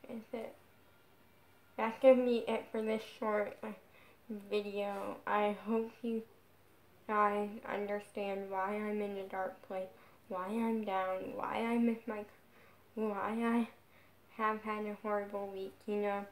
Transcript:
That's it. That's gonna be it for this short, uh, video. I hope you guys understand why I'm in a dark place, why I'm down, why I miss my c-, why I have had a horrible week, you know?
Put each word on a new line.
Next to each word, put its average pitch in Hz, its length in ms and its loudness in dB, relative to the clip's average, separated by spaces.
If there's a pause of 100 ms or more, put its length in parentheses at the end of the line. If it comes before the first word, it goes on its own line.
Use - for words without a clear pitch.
That's 226 240 -10
it. 226 220 -8 (1200)
That's 220 240 -2
gonna 254 240 10
be 240 220 2
it 226 240 -2
for 226 100 -2
this 220 220 0 (160)
short, 208 460 0
uh, 220 60 -8 (760)
video. 202 680 -2 (100)
I 208 300 4 (100)
hope 226 240 0 (120)
you 226 200 -2 (840)
guys 208 400 4 (200)
understand 202 800 -4
why 190 280 0
I'm 208 260 -2
in 202 140 -4
a 196 80 -6
dark 190 420 -6
place, 190 220 -6 (400)
why 185 180 -4
I'm 226 380 0
down, 190 500 0
why 214 300 -2
I 233 140 2
miss 233 280 4
my 214 140 -4
c-, 208 60 -10 (680)
why 214 500 -2
I 233 240 4 (720)
have 214 200 2
had 214 260 -4
a 208 160 -4
horrible 202 460 -2
week, 190 260 -8 (140)
you 208 80 0
know? 202 340 0